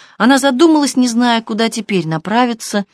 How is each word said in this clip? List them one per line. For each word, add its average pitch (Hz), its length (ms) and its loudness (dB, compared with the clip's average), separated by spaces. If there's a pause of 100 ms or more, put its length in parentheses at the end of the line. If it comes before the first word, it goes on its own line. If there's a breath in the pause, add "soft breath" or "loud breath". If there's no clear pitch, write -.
(180 loud breath)
Она 254 200 4
задумалась, 285 580 2
не 254 100 2
зная, 233 340 0
куда 226 280 -4
теперь 202 380 -4
направиться, 208 880 -4